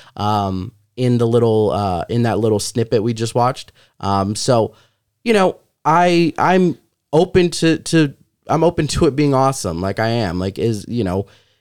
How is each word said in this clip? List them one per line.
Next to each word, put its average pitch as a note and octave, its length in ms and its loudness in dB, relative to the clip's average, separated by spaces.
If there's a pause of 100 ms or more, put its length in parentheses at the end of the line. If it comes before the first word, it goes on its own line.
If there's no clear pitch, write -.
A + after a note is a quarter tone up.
(160)
um, G2+ 560 -2 (240)
in B2 220 0
the A#2+ 80 2
little, A2+ 440 2
uh, F#2 380 -2
in A#2 160 -2
that G#2+ 160 0
little A2 180 2
snippet A2+ 440 -2
we A#2 100 -2
just A2+ 220 -6
watched. B2 380 -2 (280)
Um, G2 340 -2
so, A#2 400 0 (480)
you A#3 120 0
know, F#3+ 240 2 (260)
I, E3+ 540 2
I'm F3 400 2 (340)
open F3 380 2
to, E3 280 0
to, D#3 360 0 (340)
I'm D#3+ 160 0
open E3+ 240 0
to - 180 0
it C3 80 2
being C#3+ 200 2
awesome. C3 460 0
Like, G2 200 -4
I A2 80 0
am, G#2 320 -2
like, G2 180 -4
is, G#2 300 -2
you A#2 160 -4
know, F#2+ 220 -2 (340)